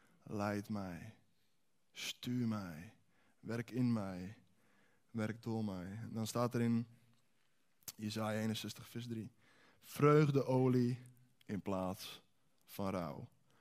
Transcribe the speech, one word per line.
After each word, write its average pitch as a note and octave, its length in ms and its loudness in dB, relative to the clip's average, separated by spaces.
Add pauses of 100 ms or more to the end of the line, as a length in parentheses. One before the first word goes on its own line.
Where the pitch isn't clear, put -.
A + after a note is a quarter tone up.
(220)
Leid G#2 460 -2
mij. F#2+ 460 -8 (800)
Stuur - 560 -2
mij. F#2+ 460 -4 (460)
Werk A2+ 300 -4
in B2 220 4
mij. F#2+ 460 -4 (720)
Werk A2 320 -2
door A2 220 0
mij." F#2+ 320 -4
En A2 160 -8
dan A2 140 -2
staat A#2+ 280 0
er A#2+ 60 2
in A#2 260 4 (1080)
Jesaja G#2+ 440 -2
eenenzestig A2 480 -4
vers A#2+ 180 -8
drie: A2+ 260 -6 (500)
"Vreugdeolie C3 1160 6 (460)
in G2 180 -6
plaats F#2 600 -4 (420)
van G2 260 -4
rouw. D#2+ 380 -4 (320)